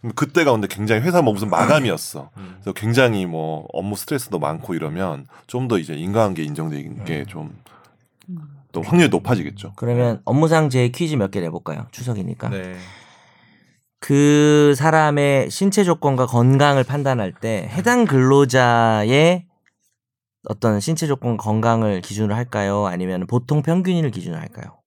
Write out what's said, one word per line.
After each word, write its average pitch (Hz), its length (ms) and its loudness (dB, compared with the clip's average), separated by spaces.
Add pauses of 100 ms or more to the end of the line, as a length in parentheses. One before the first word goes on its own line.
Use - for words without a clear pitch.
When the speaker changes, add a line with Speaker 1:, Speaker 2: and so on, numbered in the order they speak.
(160)
Speaker 1:
그때가 143 380 2
근데 104 160 0
굉장히 107 320 -2
회사 170 200 2
뭐 117 120 2
무슨 104 160 -4
마감이었어. 95 880 0
Speaker 2:
음. 92 240 -18
Speaker 1:
그래서 98 100 -8
굉장히 113 540 2
뭐 80 480 -6
업무 98 240 -6
스트레스도 123 420 -6
많고 78 340 -6
이러면 78 520 -6 (220)
좀 127 200 -6
더 113 100 2
이제 78 160 -4
인과관계 92 500 -2
인정되는 76 600 -8
게 82 160 -6
Speaker 2:
음. 69 80 -8
Speaker 1:
좀 78 260 -14 (760)
Speaker 3:
음. 175 80 -12 (340)
Speaker 1:
또 85 100 -8
확률이 160 280 4
높아지겠죠. 92 680 -4
Speaker 4:
그러면 120 480 -2
업무상 156 460 2
재해 123 180 0
퀴즈 151 280 -4
몇 98 160 0
개 101 100 -4
내볼까요? 82 500 -8
추석이니까. 104 560 -8
Speaker 2:
네. 92 280 -8 (1200)
Speaker 4:
그 147 800 4
사람의 147 720 2
신체 196 340 2
조건과 143 440 2
건강을 135 560 4
판단할 127 500 -2
때 107 400 -6
해당 233 320 2
근로자의 131 1400 4 (1040)
어떤 107 300 0
신체 156 280 -2
조건 127 280 -2
건강을 107 680 0
기준으로 104 340 -4
할까요? 104 500 -2
아니면 92 420 -4
보통 123 360 0
평균을 170 480 0
기준으로 87 280 -10
할까요? - 480 -16